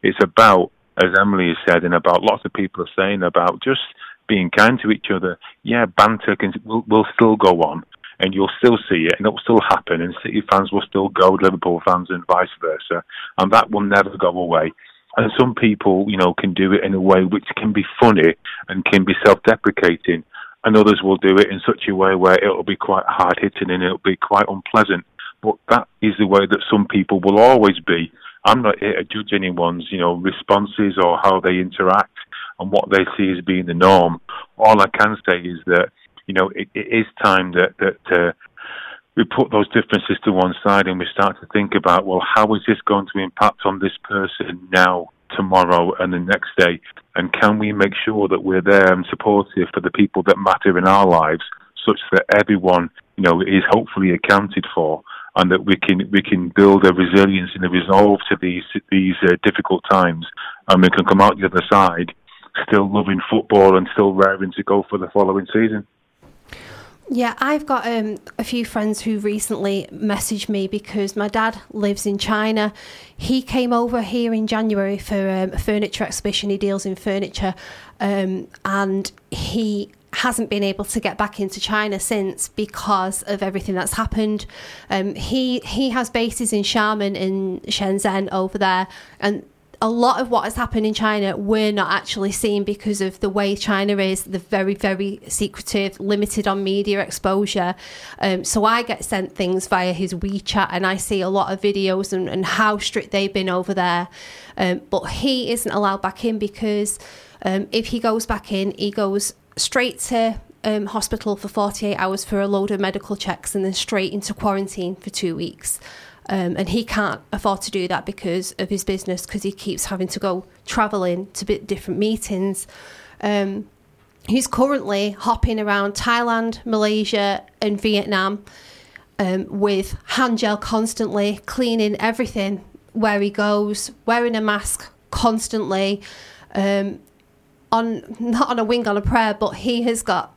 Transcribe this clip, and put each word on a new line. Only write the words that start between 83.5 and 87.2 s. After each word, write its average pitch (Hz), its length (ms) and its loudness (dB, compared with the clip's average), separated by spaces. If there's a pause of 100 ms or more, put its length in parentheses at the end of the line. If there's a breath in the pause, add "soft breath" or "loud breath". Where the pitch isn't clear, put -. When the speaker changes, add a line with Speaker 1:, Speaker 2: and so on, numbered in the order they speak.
Speaker 2:
that's 185 200 -4
happened. 214 520 -4 (420 loud breath)
Um, 196 280 -4
he, 254 420 -2
he 254 320 -4
has 240 180 -4
bases 226 440 -4
in 208 100 -2
Xiamen 208 580 -2